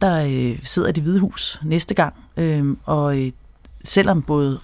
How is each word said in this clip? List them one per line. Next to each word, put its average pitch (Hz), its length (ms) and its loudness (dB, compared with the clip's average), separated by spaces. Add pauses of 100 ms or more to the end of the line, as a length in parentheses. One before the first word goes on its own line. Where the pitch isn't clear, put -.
der, 170 240 2
øh, 127 380 -2
sidder - 260 0
i - 20 0
Det 151 120 0
Hvide 180 160 2
Hus - 440 -4
næste 160 300 -2
gang. 165 200 0 (240)
Øhm, 151 480 0
og, 147 320 0
øh, 131 140 -2 (520)
selvom 190 380 2
både 143 420 0